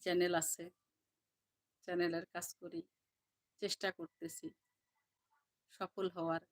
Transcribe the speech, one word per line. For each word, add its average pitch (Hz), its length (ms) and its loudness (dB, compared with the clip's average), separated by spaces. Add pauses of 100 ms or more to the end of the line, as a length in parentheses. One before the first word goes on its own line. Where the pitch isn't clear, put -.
চ্যানেল 175 380 4
আছে, - 220 -2 (1200)
চ্যানেলের 175 460 2
কাজ 175 140 -4 (140)
করি, 170 200 -8 (800)
চেষ্টা 196 360 0
করতেছি 165 500 -8 (1300)
সফল 190 280 -2 (100)
হওয়ার। 165 260 0 (100)